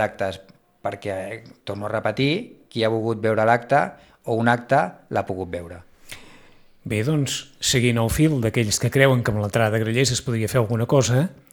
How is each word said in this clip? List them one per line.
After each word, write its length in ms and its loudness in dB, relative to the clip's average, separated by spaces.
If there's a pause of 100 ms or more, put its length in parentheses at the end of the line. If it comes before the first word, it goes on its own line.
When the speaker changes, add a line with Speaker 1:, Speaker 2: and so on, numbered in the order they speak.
Speaker 1:
actes, 400 -4 (420)
perquè, 340 -6 (200)
eh, 60 -20 (200)
torno 240 -8
a 60 -6
repetir, 400 -2 (340)
qui 160 -4
ha 80 2
volgut 320 -2
veure 240 2
l'acte 320 2 (460)
o 100 -2
un 160 2
acte 300 2 (260)
l'ha 180 -2
pogut 280 -6
veure. 320 -12 (1000)
Speaker 2:
Bé, 160 -2
doncs, 300 0 (260)
seguint 400 2
el 120 2
fil 280 2
d'aquells 400 0
que 120 0
creuen 280 6
que 140 0
amb 100 -2
l'entrada 300 2
de 80 0
Grallers 320 0
es 100 -4
podria 240 -2
fer 140 0
alguna 260 -2
cosa, 380 4 (260)